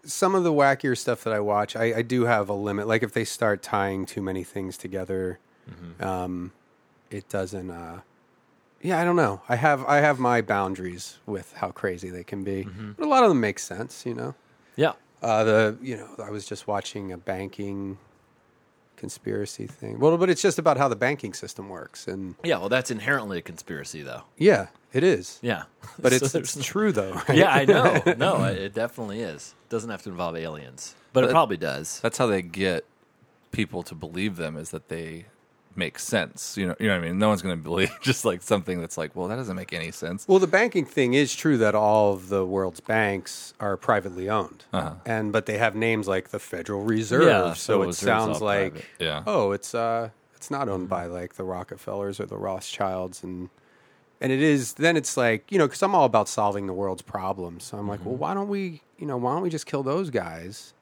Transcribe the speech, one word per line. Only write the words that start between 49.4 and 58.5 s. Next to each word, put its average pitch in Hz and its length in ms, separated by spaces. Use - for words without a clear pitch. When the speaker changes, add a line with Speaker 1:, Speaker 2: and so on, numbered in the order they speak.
Speaker 1:
it's, - 200
uh, 117 360
it's - 160
not 139 160
owned 92 160
Speaker 2:
Mm-hmm. 92 60
Speaker 1:
by, 87 160
like, 87 300
the - 100
Rockefellers 98 760
or 101 60
the 101 120
Rothschilds, 95 840
and, 90 260
and 131 120
it 135 100
is. 143 320
Then 165 240
it's - 200
like, 117 340
you 196 60
know, 151 120
'cause - 120
I'm 196 140
all 156 100
about 110 220
solving 101 400
the 92 60
world's 95 280
problems, 92 600
so - 140
I'm 104 100
like, 101 140
Speaker 2:
Mm-hmm. 95 80
Speaker 1:
"Well, 127 80
why 156 160
don't 196 160
we, 190 320